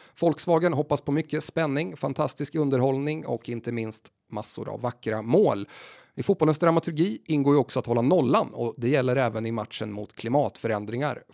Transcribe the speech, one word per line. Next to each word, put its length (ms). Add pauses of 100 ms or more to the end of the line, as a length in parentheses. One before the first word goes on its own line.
(200)
Volkswagen 540
hoppas 280
på 100
mycket 320
spänning, 540
fantastisk 580
underhållning 720
och 240
inte 220
minst 360 (240)
massor 380
av 120
vackra 400
mål. 460 (480)
I 80
fotbollens 360
dramaturgi 640
ingår 280
ju 60
också 200
att 60
hålla 160
nollan 520
och 240
det 120
gäller 260
även 300
i 60
matchen 400
mot 240
klimatförändringar. 1080 (120)